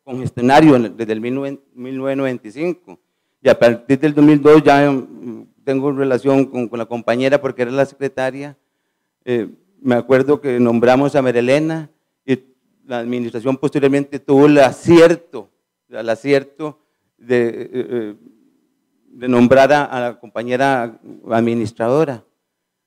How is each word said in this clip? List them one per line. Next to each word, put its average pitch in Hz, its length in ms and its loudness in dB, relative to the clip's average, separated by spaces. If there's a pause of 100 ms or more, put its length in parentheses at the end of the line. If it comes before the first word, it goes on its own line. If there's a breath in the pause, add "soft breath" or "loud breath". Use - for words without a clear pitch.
congestionario 131 720 2
en 117 100 0
el, 104 120 -12
desde 110 160 -6
el 110 80 -6
mil 123 120 -8
novecientos 135 840 -10
noventa 127 300 -6
y 104 40 -16
cinco, 143 480 -10 (420)
y 123 80 2
a 117 80 4
partir 120 420 2
del 151 140 0
dos 147 100 2
mil 147 180 6
dos 151 220 6
ya, 143 280 4
mm, 113 560 -10 (160)
tengo 135 300 -4
relación 135 520 0
con, 123 220 -8
con 117 100 -10
la 113 80 -8
compañera 120 540 -2
porque 123 220 -8
era 120 100 -4
la 135 140 -2
secretaria. 139 720 -10 (640)
Eh, 117 260 -6 (300)
me 123 160 -2
acuerdo 131 460 0
que 123 180 -4
nombramos 123 560 0
a 139 60 2
María 123 180 -2
Elena 151 500 -2 (360)
y 131 120 -2 (480)
la 123 140 -8
administración 120 560 -6
posteriormente 139 640 -2
tuvo 143 280 4
el 147 100 4
acierto, 160 920 4 (380)
el 117 220 -8
acierto 139 720 -4 (380)
de, 120 300 0
eh, 117 240 -10
eh, 110 440 -8 (920)
de 123 220 -12
nombrar 131 420 4
a, 147 140 2
a 127 160 -8
la 120 180 -8
compañera 120 800 -4 (320)
administradora. 117 920 -2 (600)